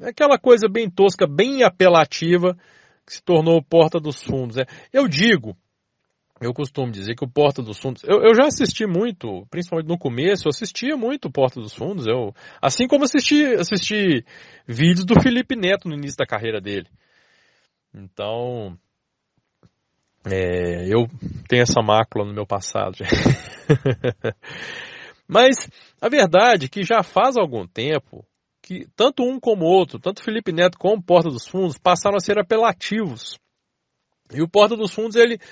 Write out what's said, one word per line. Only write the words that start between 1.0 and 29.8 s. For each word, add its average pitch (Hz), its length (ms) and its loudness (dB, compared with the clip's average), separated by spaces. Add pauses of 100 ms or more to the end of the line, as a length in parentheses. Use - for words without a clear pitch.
bem 233 360 0
apelativa, 175 920 2 (520)
que - 80 -20
se - 80 -20
tornou 165 340 4
o 147 80 0
Porta 165 340 4
dos 151 240 -8
Fundos. 127 360 -6
É, 131 60 -2 (280)
eu 262 160 2
digo, 143 480 0 (840)
eu 120 120 -6
costumo 127 380 -6
dizer 104 240 -10
que 135 100 -8
o 123 60 -8
Porta 143 320 2
dos 107 160 -10
Fundos, 131 260 -10
eu, - 180 2
eu 226 120 8
já 254 120 6
assisti 226 400 -2
muito, 170 640 -6
principalmente 165 380 -8
no 170 100 -4
começo, 151 480 -2
eu 156 40 0
assistia 240 460 -8
muito 254 300 -6
o 139 60 -8
Porta 127 280 0
dos 107 140 -14
Fundos, 151 320 -8
eu, 110 280 -2 (260)
assim 240 260 0
como 277 180 2
assisti, 294 400 2 (100)
assisti 185 680 -2 (420)
vídeos 170 380 2
do 208 160 4
Felipe 247 360 0
Neto 190 320 -2
no 156 60 -8
início 143 220 -10
da 135 100 -2
carreira 110 340 -6
dele. 95 280 -8 (1040)
Então, 107 840 -10 (1500)
é, 90 640 -4
eu 117 180 2 (420)
tenho 123 140 2
essa 117 200 0
mácula 107 420 0
no 104 80 -8
meu 104 140 -8
passado. 98 520 -6
<laughs> 101 60 -12 (2250)
Mas 240 400 4 (320)
a - 80 -2
verdade 196 580 4
é - 20 -12
que 202 140 -6
já 214 200 0
faz 247 340 0
algum 123 300 -2
tempo 131 600 -6 (360)
que - 240 -14 (100)
tanto 247 280 2
um 254 160 -4
como 202 240 0
o 160 40 2
outro, 175 300 2